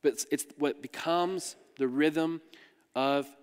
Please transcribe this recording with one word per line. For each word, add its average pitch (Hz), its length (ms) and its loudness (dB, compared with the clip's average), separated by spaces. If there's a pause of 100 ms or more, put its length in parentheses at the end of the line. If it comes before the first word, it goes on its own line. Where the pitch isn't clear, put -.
But 139 100 4
it's, - 180 -6
it's - 160 -2 (120)
what 143 220 -2
becomes 175 760 -2 (200)
the 131 120 2
rhythm 156 520 2 (540)
of 139 320 2 (160)